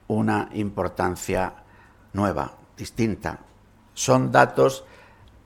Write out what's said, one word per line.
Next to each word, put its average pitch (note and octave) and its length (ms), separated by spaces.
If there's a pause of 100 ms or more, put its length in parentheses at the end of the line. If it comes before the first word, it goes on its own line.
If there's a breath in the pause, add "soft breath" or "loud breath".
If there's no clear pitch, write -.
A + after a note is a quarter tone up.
una G#2+ 440
importancia F#2 1000 (600 soft breath)
nueva, F2+ 400 (240)
distinta. F#2+ 640 (540)
Son B2+ 360
datos C3 540 (600 soft breath)